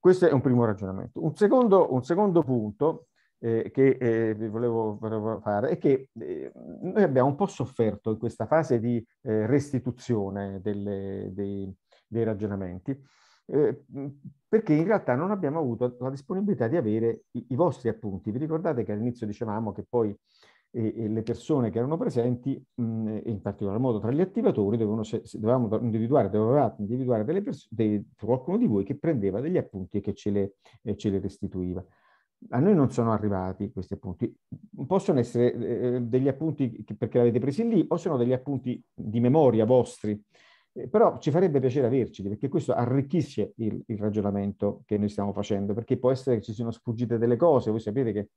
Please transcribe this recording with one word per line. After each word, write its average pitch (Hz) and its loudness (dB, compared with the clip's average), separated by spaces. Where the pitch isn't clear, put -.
Questo 180 8
è - 6
un 131 4
primo 123 4
ragionamento. 98 -4
Un 156 0
secondo, 208 6
un 127 0
secondo 175 2
punto, 123 -2
eh, 113 -2
che, 135 6
eh, 113 2
vi 110 -6
volevo, 110 -2
volevo 110 -4
fare 104 0
è 135 -2
che, 139 2
eh, 76 -10
noi 170 -4
abbiamo 135 4
un 139 -2
po' 196 -2
sofferto 113 -2
in 110 -4
questa 113 -6
fase 151 2
di, 117 -2
eh, 110 0
restituzione 110 -2
delle, 98 -6
dei, 98 -6
dei 113 -2
ragionamenti, 101 -4
eh, - 0
perché 220 2
in 156 4
realtà 180 0
non 175 -2
abbiamo 165 -2
avuto 123 -2
la 131 -6
disponibilità 170 -2
di 143 0
avere 113 0
i, 120 -10
i 135 -4
vostri 131 0
appunti. 101 -8
Vi 107 -4
ricordate 160 -4
che 107 -6
all'inizio 117 -4
dicevamo 107 -6
che 92 -10
poi, 110 0
eh, 110 -4
eh, 110 -6
le 110 -2
persone 120 -2
che - -4
erano 131 -2
presenti, 123 -2
mh, 113 -4
in 110 -6
particolar 101 -4
modo 123 0
tra 110 -2
gli 143 0
attivatori, 180 0
dovevano 110 -2
se-, 107 -6
se-, - -14
dovevamo 113 2
individuare, 113 0
dovevate 110 2
individuare 120 -2
delle 175 -2
pers-, 208 -10
dei, 104 0
qualcuno 127 -2
di 240 2
voi 101 2
che 135 -6
prendeva 107 0
degli 165 -2
appunti 101 -6
e 101 -2
che 101 -6
ce - -4
le, 98 -2
eh, 104 -6
ce 107 -2
le 95 0
restituiva. 90 -6
A 113 0
noi 196 6
non 127 4
sono 113 0
arrivati 98 -2
questi 95 -8
appunti. - -8
Possono 180 2
essere, 120 2
eh, 123 -2
degli 127 0
appunti 139 -2
che, - -10
perché 123 0
l'avete 120 4
presi 143 0
lì, 226 4
o 165 2
sono 160 0
degli 120 2
appunti 127 -4
di 117 -2
memoria 123 6
vostri. 117 2
Eh, 123 -10
però 202 4
ci 151 0
farebbe 156 4
piacere 127 2
averceli, 107 0
perché 107 -4
questo 131 -2
arricchisce 127 0
il, 107 -4
il 107 -6
ragionamento 101 -2
che 104 -2
noi 104 0
stiamo 101 -4
facendo, 101 -2
perché 113 -2
può 127 2
essere 127 0
che 104 -2
ci 110 -10
siano 113 -6
sfuggite 117 -4
delle 117 2
cose. 131 4
Voi 110 -2
sapete 113 -2
che 101 -4